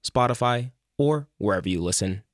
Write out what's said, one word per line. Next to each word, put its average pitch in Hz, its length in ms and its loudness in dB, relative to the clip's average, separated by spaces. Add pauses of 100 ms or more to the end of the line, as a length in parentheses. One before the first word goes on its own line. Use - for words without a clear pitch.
Spotify, 123 680 0 (260)
or 147 300 0 (100)
wherever 95 300 0
you 90 120 0
listen. 95 540 -2